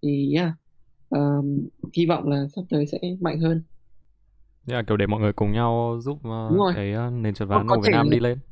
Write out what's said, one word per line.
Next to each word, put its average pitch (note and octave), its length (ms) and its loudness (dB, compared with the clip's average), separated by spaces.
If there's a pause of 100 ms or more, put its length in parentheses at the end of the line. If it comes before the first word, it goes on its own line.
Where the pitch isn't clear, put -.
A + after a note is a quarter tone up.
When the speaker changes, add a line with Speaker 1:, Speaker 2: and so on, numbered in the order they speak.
Speaker 1:
Thì, C#3+ 340 0
yeah, E3+ 140 2 (580)
um, C#3+ 600 0 (280)
hy E3+ 100 2
vọng C3+ 220 0
là C#3+ 160 0 (120)
sắp F#3 140 -8
tới D3 160 0
sẽ - 120 -8 (220)
mạnh E3 200 -2
hơn. E3 220 0 (1080)
Speaker 2:
Yeah, A#2+ 160 -2
kiểu G#2+ 100 2
để G#2 100 2
mọi G#2 140 0
người G#2 120 2
cùng G2+ 200 0
nhau A#2 500 0
giúp, C#3+ 220 -6
ờ, A2+ 260 -6
Speaker 1:
Đúng E3+ 80 4
rồi. F#3+ 180 2
Speaker 2:
cái, G2 160 -2
ờ, A#2 180 -2
nền A2 240 -2
trượt G2+ 140 -6
Speaker 1:
Hoặc G2+ 100 2
Speaker 2:
ván G2+ 80 0
Speaker 1:
có G2 100 4
Speaker 2:
của F#2 60 2
Việt G2+ 40 4
Speaker 1:
thể D3+ 60 4
Speaker 2:
Nam - 140 4
Speaker 1:
là D3 60 4
Speaker 2:
đi A#2+ 80 4
lên. A#2+ 180 0 (140)